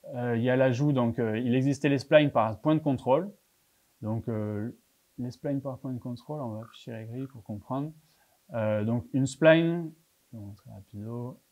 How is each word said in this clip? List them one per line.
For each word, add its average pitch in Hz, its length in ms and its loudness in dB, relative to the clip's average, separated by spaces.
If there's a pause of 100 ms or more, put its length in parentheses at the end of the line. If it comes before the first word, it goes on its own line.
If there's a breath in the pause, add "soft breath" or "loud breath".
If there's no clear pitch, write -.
(140)
Euh, 123 240 -2
il 117 60 2
y 127 80 2
a 127 40 4
l'ajout, 131 380 4
donc, 120 240 2
euh, 110 220 0
il 123 160 2
existait 135 340 2
les 139 80 2
splines 151 320 6
par 110 300 0
point 156 160 2
de 156 60 0
contrôle. 151 500 0 (720)
Donc, 110 260 -4
euh, 107 480 -4 (400)
les 123 140 -8
splines 139 300 -6
par 127 180 -10
point 131 140 -8
de 120 60 -8
contrôle, 127 420 -10
on 120 80 -8
va 110 160 -10
afficher - 260 -18
la 110 120 -12
grille 120 220 -10
pour 123 180 -18
comprendre. 131 480 -8 (640 soft breath)
Euh, 107 300 0
donc, 117 300 -2
une 135 120 2
spline, 165 640 4 (400)
je 117 60 -16
vais 107 40 -14
vous 101 80 -12
montrer 107 200 -20
rapido. 113 680 -12 (120)